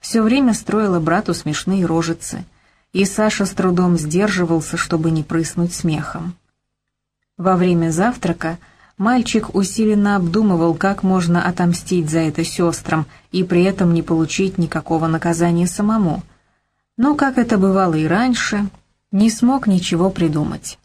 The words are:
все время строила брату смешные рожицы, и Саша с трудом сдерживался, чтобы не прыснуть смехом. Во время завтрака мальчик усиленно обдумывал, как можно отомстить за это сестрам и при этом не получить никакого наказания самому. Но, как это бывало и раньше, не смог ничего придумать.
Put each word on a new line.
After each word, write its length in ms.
все 220
время 320
строила 440
брату 360
смешные 520
рожицы, 580
и 120
Саша 420
с 40
трудом 460
сдерживался, 800
чтобы 340
не 120
прыснуть 500
смехом. 640
Во 200
время 340
завтрака 680
мальчик 560
усиленно 640
обдумывал, 580
как 280
можно 440
отомстить 640
за 100
это 240
сестрам 640
и 140
при 180
этом 320
не 80
получить 560
никакого 480
наказания 600
самому. 560
Но, 180
как 240
это 180
бывало 380
и 120
раньше, 640
не 180
смог 360
ничего 440
придумать. 760